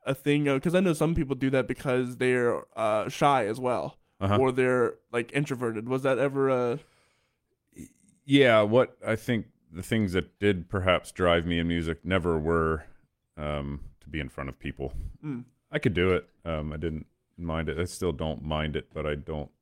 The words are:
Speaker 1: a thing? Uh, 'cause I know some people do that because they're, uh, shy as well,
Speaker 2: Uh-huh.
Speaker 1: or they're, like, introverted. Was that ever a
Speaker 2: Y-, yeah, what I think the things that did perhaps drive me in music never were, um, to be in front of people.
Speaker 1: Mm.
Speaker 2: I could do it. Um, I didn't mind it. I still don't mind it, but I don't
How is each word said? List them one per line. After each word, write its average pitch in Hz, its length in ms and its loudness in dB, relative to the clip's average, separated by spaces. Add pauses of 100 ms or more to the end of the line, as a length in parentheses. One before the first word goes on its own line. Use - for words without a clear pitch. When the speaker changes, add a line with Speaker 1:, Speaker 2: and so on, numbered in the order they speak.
Speaker 1:
a 135 100 -2
thing? 147 340 0
Uh, 139 120 2
'cause 165 140 -2
I 185 60 6
know 185 120 2
some 160 220 0
people 139 220 -2
do 131 140 0
that 131 180 2
because 127 480 -2
they're, 123 460 2 (140)
uh, 107 320 0
shy 131 380 2
as 113 140 -4
well, 120 380 -4 (220)
Speaker 2:
Uh-huh. 98 180 2
Speaker 1:
or 131 140 4
they're, 127 420 2 (180)
like, 120 200 -2
introverted. 123 560 -4
Was 139 140 -2
that 135 160 2
ever 139 300 0
a 123 300 0 (1000)
Speaker 2:
Y-, - 120 -16 (360)
yeah, 131 380 6
what 110 340 4 (100)
I 110 100 0
think 113 300 -4 (260)
the 85 100 -10
things 107 320 0
that - 240 -2
did 98 300 0
perhaps 92 440 0
drive 85 340 2
me 85 120 0
in 85 100 0
music 82 360 -2
never 87 340 0
were, 80 460 2 (520)
um, 71 440 -6 (200)
to - 80 -20
be 76 120 -6
in 67 80 -8
front 67 200 -10
of 65 100 -14
people. 69 340 -8 (320)
Speaker 1:
Mm. 127 200 -8 (280)
Speaker 2:
I 151 80 -4
could 104 140 2
do 90 180 2
it. - 160 -2 (160)
Um, 76 280 -6
I 76 40 -8
didn't 78 300 -6 (300)
mind 80 320 -4
it. 76 100 -4
I 87 60 0
still 90 280 -4
don't 78 320 -4
mind 76 320 -2
it, 73 180 -6
but 76 100 -6
I 76 120 -2
don't 73 340 -8 (120)